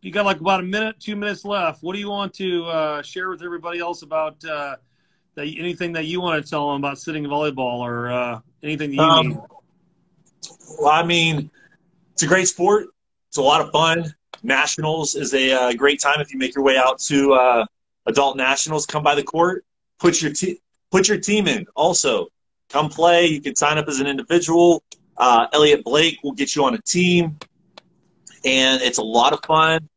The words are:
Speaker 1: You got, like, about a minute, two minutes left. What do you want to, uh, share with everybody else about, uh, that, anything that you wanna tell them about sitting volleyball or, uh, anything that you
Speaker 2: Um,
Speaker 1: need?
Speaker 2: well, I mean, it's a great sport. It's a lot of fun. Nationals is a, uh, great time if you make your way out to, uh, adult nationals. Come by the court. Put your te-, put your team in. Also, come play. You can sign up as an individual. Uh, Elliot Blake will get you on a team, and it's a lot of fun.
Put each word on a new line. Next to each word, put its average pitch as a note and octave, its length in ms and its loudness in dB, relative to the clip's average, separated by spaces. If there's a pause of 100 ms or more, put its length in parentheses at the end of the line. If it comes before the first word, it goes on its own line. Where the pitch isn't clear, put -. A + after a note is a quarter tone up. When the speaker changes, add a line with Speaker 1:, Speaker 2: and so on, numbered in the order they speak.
Speaker 1:
You F#3 120 -12
got, G#3 140 0
like, G3 140 0
about F#3 200 0
a - 20 -8
minute, G#3+ 380 -6
two G#3+ 160 -10
minutes G3+ 280 -8
left. F3 380 -4
What F3 120 -8
do G3+ 40 -8
you G3+ 100 -10
want G3+ 260 -8
to, F3 320 -6
uh, D#3 360 -4
share F#3 280 -10
with E3+ 120 -14
everybody E3+ 380 -10
else E3+ 220 -8
about, D#3 420 -6
uh, C#3+ 320 -10 (580)
that, C#3+ 120 -12
anything E3+ 480 -8
that D#3+ 100 -6
you E3+ 160 -6
wanna E3+ 220 -2
tell D3 300 -4
them C#3 80 -4
about C#3 200 -6
sitting D#3 240 -8
volleyball C3+ 560 -4
or, A#2+ 320 -6
uh, B2 260 -4 (240)
anything D3 280 -6
that C#3 60 -6
you D3+ 60 4
Speaker 2:
Um, D#3+ 280 4
Speaker 1:
need? - 80 -8 (1400)
Speaker 2:
well, D3 140 4
I D#3+ 100 4
mean, E3 480 0 (640)
it's - 100 -4
a D#3 60 -2
great F#3 180 2
sport. G3+ 400 2 (400)
It's - 120 -10
a C#3+ 40 0
lot D3 180 4
of D3+ 120 -4
fun. D#3+ 420 0 (300)
Nationals D3+ 720 -2
is C#3 180 -6
a, C3 180 2
uh, B2+ 200 2
great C#3 280 2
time D3 200 2
if C#3 120 -8
you C3+ 60 -8
make C3 160 -4
your C#3 80 -2
way C3+ 140 4
out C3 240 2
to, C#3 320 2
uh, B2+ 320 4 (420)
adult C3+ 320 0
nationals. C#3 480 -2
Come D3+ 160 -6
by D3 120 2
the C#3+ 80 -2
court. F3 440 -2 (320)
Put E3+ 240 2
your D3 100 -2
te-, - 280 -6 (300)
put F#3 180 2
your G#3 100 0
team G#3 280 0
in. A2+ 200 -2 (100)
Also, C#3 520 0 (420)
come D3+ 180 0
play. E3+ 380 4
You D#3 160 0
can C#3 120 -8
sign D3 220 0
up D3+ 100 -4
as C#3+ 140 -4
an C#3 60 -2
individual. E3 760 2 (360)
Uh, A#2+ 340 4
Elliot D3+ 320 4
Blake D3+ 400 0
will C#3+ 80 -4
get C3 240 -4
you C#3+ 80 0
on B2+ 100 0
a A2 80 -6
team, F3 540 0 (1080)
and C3 340 2
it's B2 160 -2
a A#2 60 -4
lot A#2 320 2
of D3+ 100 -6
fun. D#3+ 520 2